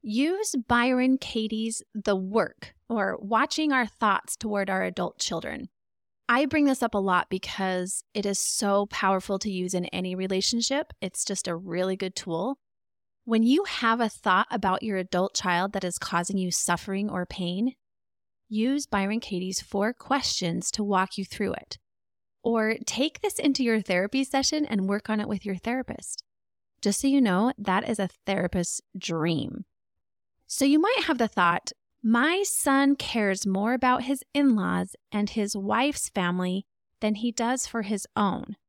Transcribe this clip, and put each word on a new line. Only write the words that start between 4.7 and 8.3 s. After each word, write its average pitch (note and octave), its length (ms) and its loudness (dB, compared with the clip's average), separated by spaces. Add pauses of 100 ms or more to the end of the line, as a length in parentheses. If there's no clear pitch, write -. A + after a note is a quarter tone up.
Adult F3+ 360 -4
Children. - 480 -6 (640)
I C4 160 4
bring D4 180 2
this C4+ 180 4
up A#3 120 -2
a G#3+ 40 0
lot F#3+ 320 2
because F#3 840 -4
it G#3 120 -4
is G3+ 140 0